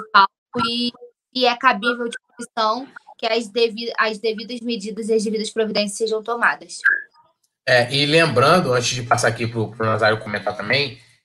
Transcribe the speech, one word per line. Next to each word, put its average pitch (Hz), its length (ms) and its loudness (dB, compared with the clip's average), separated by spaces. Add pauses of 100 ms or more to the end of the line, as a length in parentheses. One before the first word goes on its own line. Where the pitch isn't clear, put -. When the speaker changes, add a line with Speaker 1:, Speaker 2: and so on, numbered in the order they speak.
(120)
Speaker 1:
palco 196 200 6 (360)
e, 240 240 -2 (420)
e 254 120 2
é 240 100 4
cabível 240 520 0
discussão 233 800 -6 (300)
que - 80 -6
as 226 220 -2
devi-, 233 500 -2
as 220 220 -2
devidas 226 400 -6
medidas 220 500 -6
e 226 40 2
as 220 100 4
devidas 214 260 -2
providências 208 480 -2
sejam 220 240 -2
tomadas. 208 580 -2 (880)
Speaker 2:
É, 123 280 4
e 143 120 2
lembrando, 147 680 4
antes 123 160 0
de 123 140 -6
passar 117 260 2
aqui 117 180 -2
pro, 113 240 -4
pro 113 140 -6
Nazário 107 360 0
comentar 104 340 -6
também, 123 440 -4 (260)